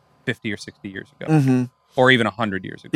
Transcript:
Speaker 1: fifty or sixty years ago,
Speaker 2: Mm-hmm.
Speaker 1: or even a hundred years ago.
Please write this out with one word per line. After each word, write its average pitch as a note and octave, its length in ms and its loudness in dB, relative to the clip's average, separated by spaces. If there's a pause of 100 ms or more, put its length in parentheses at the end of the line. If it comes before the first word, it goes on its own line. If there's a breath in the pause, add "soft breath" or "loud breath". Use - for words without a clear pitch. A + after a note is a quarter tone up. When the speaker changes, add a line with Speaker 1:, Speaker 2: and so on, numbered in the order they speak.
(260)
Speaker 1:
fifty A2 280 -8
or G2+ 40 -10
sixty - 320 -16
years F#2+ 200 -16 (100)
ago, - 120 -6
Speaker 2:
Mm-hmm. C3 320 4 (320)
Speaker 1:
or B2+ 160 6
even A2+ 160 4
a G#2 40 -4
hundred F#2+ 320 -6
years - 220 -14
ago. - 100 -20